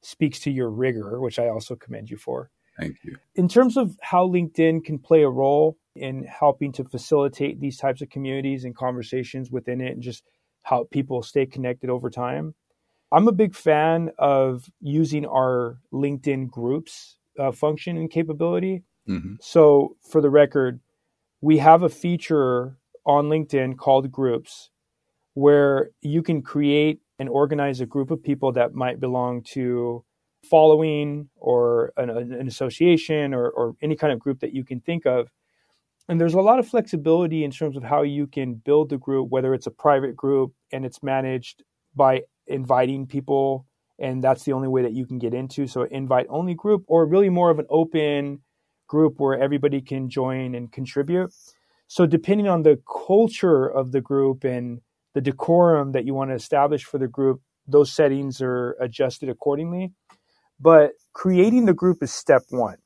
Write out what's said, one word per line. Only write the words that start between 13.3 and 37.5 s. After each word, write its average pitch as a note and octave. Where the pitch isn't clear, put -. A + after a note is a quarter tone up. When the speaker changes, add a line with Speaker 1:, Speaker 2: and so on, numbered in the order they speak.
Speaker 1:
big F#3+
fan D#3+
of C3+
using D3
our B2+
LinkedIn C3+
groups, B2+
uh, C3+
function D#3
and D#3+
capability. E3+
Speaker 2:
Mm-hmm. F#2
Speaker 1:
So D3
for D#3+
the D3
record, C#3
we D#3
have D#3+
a F3
feature C3+
on D3
LinkedIn C#3
called C3+
Groups B2+
where C#3
you D3+
can D#3+
create D3
and C3+
organize C#3
a B2+
group C3+
of D#3+
people C3+
that A#2+
might B2+
belong B2
to A#2+
following D3+
or A#2+
an, B2
an B2
association D3
or, B2
or A#2
any D3+
kind D3
of A#2+
group C3+
that -
you C3
can B2+
think E3+
of. B2
And E3
there's E3
a F#3
lot A3
of B3
flexibility E3
in C#3+